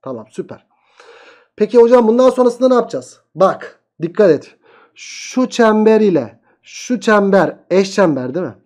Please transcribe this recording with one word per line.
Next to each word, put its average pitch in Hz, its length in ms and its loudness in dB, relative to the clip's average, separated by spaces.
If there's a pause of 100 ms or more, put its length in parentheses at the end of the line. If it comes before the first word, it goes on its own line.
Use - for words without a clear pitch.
Tamam, 117 280 -14
süper. - 360 -16 (880)
Peki 208 220 0
hocam 233 300 4
bundan 247 220 2
sonrasında 247 380 0
ne 254 60 2
yapacağız? - 460 -6 (140)
Bak - 460 -2 (220)
dikkat 170 280 0
et. 139 240 -2 (400)
Şu - 540 -8
çember 220 520 2
ile 156 400 -2 (220)
şu - 380 -10
çember 196 580 0 (120)
eş 190 220 0
çember 135 420 -2
değil 175 120 -6
mi? 110 80 -12 (120)